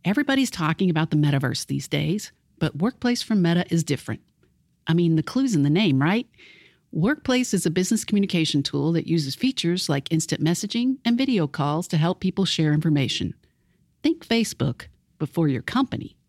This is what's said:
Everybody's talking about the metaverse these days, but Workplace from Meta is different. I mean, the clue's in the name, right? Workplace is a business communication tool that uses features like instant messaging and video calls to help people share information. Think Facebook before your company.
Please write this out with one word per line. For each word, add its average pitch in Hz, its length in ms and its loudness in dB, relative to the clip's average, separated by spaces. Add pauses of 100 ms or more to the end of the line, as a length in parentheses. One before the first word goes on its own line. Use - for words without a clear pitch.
Everybody's 269 480 0
talking 165 380 0
about 156 200 0
the 156 60 -2
metaverse 143 520 0
these 139 200 -6
days, 151 460 -4 (260)
but - 160 -2
Workplace 240 460 -2
from 208 200 0
Meta 170 280 2
is 165 160 0
different. - 340 -6 (680)
I 165 60 2
mean, 170 220 4
the 156 80 2
clue's 254 320 -2
in 143 80 4
the 143 60 4
name, 151 320 4
right? 202 260 0 (640)
Workplace 254 640 0
is 185 120 0
a 170 60 2
business 185 320 0
communication 180 580 0
tool 143 300 -2
that 165 160 0
uses 147 280 0
features 185 520 -2
like 139 240 -2
instant - 320 -2
messaging 233 640 -2
and 233 120 2
video 240 300 2
calls 147 400 -2
to 170 100 -2
help 165 220 0
people 190 240 -2
share 156 300 2
information. 143 600 0 (720)
Think 330 240 -2
Facebook 208 600 -2 (300)
before 156 300 0
your 127 140 0
company. - 560 -4 (120)